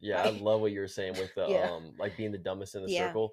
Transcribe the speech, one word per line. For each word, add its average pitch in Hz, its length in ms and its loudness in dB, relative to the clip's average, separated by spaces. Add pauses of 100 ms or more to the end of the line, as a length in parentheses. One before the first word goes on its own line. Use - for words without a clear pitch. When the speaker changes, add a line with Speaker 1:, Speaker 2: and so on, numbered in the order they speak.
Speaker 1:
Yeah, 98 220 0
I 107 60 6
Speaker 2:
Like - 20 6
Speaker 1:
love 107 300 4
what 107 120 2
you 98 80 -4
were 98 80 -4
saying 95 280 -4
with 95 180 -4
the, 95 120 0
Speaker 2:
<laughs> - 0 -
Yeah. 92 260 4
Speaker 1:
um, 80 240 -10
like, 98 200 -4
being 107 160 -2
the 98 60 -6
dumbest 95 360 -6
in 98 80 -6
the 95 60 -4
Speaker 2:
Yeah, - 20 -4
Speaker 1:
circle, 110 420 0